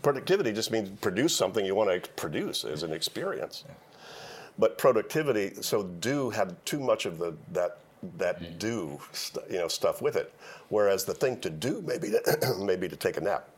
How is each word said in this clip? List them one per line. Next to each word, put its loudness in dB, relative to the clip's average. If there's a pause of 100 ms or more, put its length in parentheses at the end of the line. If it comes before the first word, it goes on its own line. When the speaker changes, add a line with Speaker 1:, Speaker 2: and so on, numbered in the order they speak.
Speaker 1:
Productivity 4
just -2
means 0 (100)
produce 2
something 2
you 2
wanna 4 (180)
produce -4
as -4
an -4
experience. -6 (960)
But 4
productivity, 4
so 0
do -2
had 0 (120)
too -2
much 2
of -4
the, -2 (200)
that, -2 (400)
that 0
Speaker 2:
Mm. -10
Speaker 1:
do -4 (140)
st-, -8
you -2
know, 0
stuff 0
with 0
it. -4 (360)
Whereas 4
the -2
thing 0
to -2
do -2
maybe -4
to, 2
<clears throat> -8
maybe 0
to -8
take 0
a -4
nap. 0 (100)